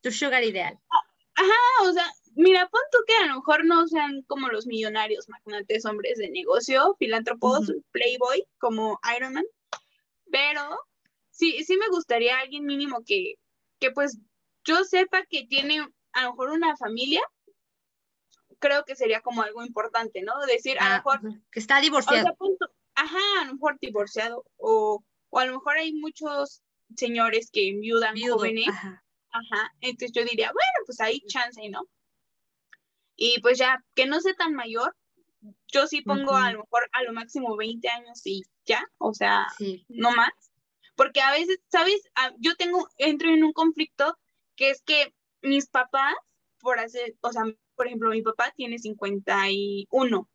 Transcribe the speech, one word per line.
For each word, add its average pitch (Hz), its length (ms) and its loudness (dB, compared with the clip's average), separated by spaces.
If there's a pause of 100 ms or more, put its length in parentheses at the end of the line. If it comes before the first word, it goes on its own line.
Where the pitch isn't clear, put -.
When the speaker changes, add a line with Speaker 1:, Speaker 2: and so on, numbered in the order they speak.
Speaker 1:
Tu 247 100 -4
sugar 254 320 0
ideal. 185 360 -4 (560)
Speaker 2:
Ajá, 440 540 6
o 359 40 2
sea, 349 120 0 (300)
mira, 359 340 8
pon 466 120 2 (100)
tú 494 160 6
que 440 80 6
a 392 120 4
lo 269 100 0
mejor 302 280 2
no 339 220 6
sean 285 400 -2
como 269 220 -4
los 226 180 -4
millonarios, 214 640 -4
magnates, 208 560 -6
hombres 214 340 -4
de 202 120 -6
negocio, 269 680 2
filántropos, 233 640 0
Speaker 1:
Ujú. - 300 -4
Speaker 2:
playboy, 247 540 0 (140)
como 220 400 -2 (180)
Iron 262 180 -6
Man, 330 100 -2 (880)
pero 294 300 0 (720)
sí, 311 340 0
sí 370 120 2
me 427 120 0
gustaría 254 500 0
alguien 277 260 -8
mínimo 277 400 -4
que, 190 300 -2 (440)
que, 262 120 0
pues, 269 280 -2 (460)
yo 339 200 2
sepa 370 440 0
que - 180 -8
tiene 285 400 -2 (260)
a 254 100 -2
lo 247 80 -4
mejor 254 200 -4
una 320 260 0
familia, 254 440 -4 (1400)
creo 285 260 2
que 269 100 -10
sería 220 260 0
como 240 200 -4
algo 214 240 -6
importante, 220 560 -4
¿no? 208 120 -6 (140)
Decir, 262 320 0
a 196 100 4
lo 196 60 4
Speaker 1:
Ah, - 20 0
Speaker 2:
mejor, 269 240 0
Speaker 1:
ujú, 214 200 -12 (100)
que - 80 -8
está 269 200 4 (260)
Speaker 2:
o 247 140 4
sea, 330 140 2
Speaker 1:
divorciado. - 20 -8
Speaker 2:
pon 381 240 -2
tú, 339 80 -4 (280)
ajá, 311 240 -2 (220)
a 294 60 -2
lo 262 80 -12
mejor 277 260 -2
divorciado, 226 640 -6 (120)
o, 214 460 2 (260)
o - 100 2
a 254 60 2
lo 254 100 -6
mejor 294 220 -2
hay 320 160 -2
muchos 302 680 -6 (340)
señores 226 560 0
que 196 180 0
enviudan 220 460 0
Speaker 1:
Viudo, 233 120 -6
Speaker 2:
jóvenes. 226 380 0
Speaker 1:
ajá. 190 380 -6 (280)
Speaker 2:
Ajá, 226 500 -4
entonces 247 320 -8
yo 233 120 0
diría, 226 280 -2
bueno, 719 340 2
pues 240 140 -14
ahí 233 260 -2
chance, 240 420 -6
¿no? 196 140 -10 (1300)
Y 240 260 0
pues 247 180 4
ya, 254 240 2 (120)
que 262 120 2
no 294 140 0
sea 370 120 0
tan 330 220 -2
mayor, 240 400 -6 (760)
yo 277 160 2
sí 294 160 -6
pongo 277 320 0
a 262 60 4
Speaker 1:
Ujú. 240 120 2
Speaker 2:
lo 214 80 -10
mejor 240 320 -2
a 254 100 0
lo 233 100 -6
máximo 233 440 -6
veinte 226 320 -6
años 240 360 -10
y 196 180 -6 (220)
ya, - 180 0 (160)
o 220 140 -2
sea, 202 340 0 (100)
Speaker 1:
Sí. 190 320 -8
Speaker 2:
no 233 220 0
más. 240 200 2 (640)
Porque 294 260 2
a 269 100 4
veces, 349 280 0 (120)
¿sabes? 370 300 4 (140)
Ah, - 240 0
yo 320 160 0
tengo, 349 420 -2
entro 302 340 0
en 320 120 6
un 311 100 2
conflicto 311 640 0 (380)
que 269 160 2
es 269 120 -4
que 294 300 2 (280)
mis 277 280 0
papás, 269 460 0 (460)
por 240 180 0
hacer, 233 420 -8
o 240 120 -4
sea, 226 100 -2 (320)
por 247 120 -2
ejemplo, 226 240 -2
mi 220 120 0
papá 226 320 -2
tiene 233 240 -8
cincuenta 202 720 -2
y 202 400 -4
uno. 240 440 0